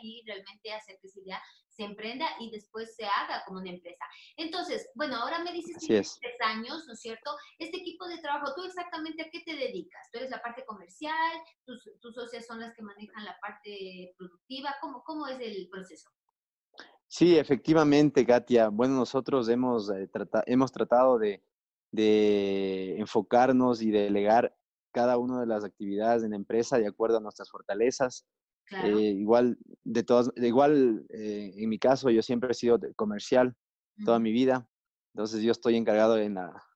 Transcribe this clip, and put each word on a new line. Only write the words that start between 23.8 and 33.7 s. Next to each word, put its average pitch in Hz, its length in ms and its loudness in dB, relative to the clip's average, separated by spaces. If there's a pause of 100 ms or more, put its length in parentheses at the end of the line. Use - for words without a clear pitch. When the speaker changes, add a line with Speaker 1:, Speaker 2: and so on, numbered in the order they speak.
Speaker 2:
y 110 100 0
delegar 104 640 4 (380)
cada 123 240 2
una 127 220 -2
de 120 80 -4
las 107 160 -2
actividades 107 600 -2
en 107 80 -4
la 107 40 -6
empresa 113 420 -2
de 107 100 2
acuerdo 113 300 0
a 110 40 -2
nuestras 104 280 -14
fortalezas. 123 760 -2 (400)
Speaker 1:
Claro. 190 220 -6
Speaker 2:
Eh, 104 140 2 (100)
igual, 113 460 4 (260)
de 113 200 -2
todas, 123 320 4
de 120 120 0
igual, 127 600 4
eh, 104 460 -8
en 110 140 -4
mi 107 100 -2
caso, 131 300 4
yo 113 120 6
siempre 120 300 -2
he - 20 -2
sido 117 240 2
de - 160 -8
comercial 123 640 0 (500)